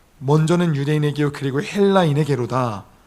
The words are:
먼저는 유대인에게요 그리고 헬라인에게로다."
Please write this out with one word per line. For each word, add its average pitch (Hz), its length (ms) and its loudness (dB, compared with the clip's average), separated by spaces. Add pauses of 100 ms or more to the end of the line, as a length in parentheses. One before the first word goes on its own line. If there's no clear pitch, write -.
(180)
먼저는 156 580 2
유대인에게요 147 560 0
그리고 139 300 -4
헬라인에게로다." 143 1200 0 (220)